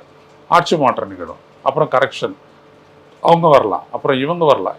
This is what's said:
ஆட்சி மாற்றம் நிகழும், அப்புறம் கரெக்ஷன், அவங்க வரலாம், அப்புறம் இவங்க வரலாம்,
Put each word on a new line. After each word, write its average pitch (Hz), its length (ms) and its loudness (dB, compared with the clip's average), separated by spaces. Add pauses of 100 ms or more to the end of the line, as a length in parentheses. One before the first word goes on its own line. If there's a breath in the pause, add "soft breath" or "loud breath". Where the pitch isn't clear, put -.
(480)
ஆட்சி - 300 2
மாற்றம் 113 320 -2
நிகழும், 87 320 -16 (220)
அப்புறம் 135 260 -2
கரெக்ஷன், 127 460 -2 (840)
அவங்க 170 260 2
வரலாம், 110 440 2
அப்புறம் 131 280 -2
இவங்க 165 260 -2
வரலாம், 107 340 0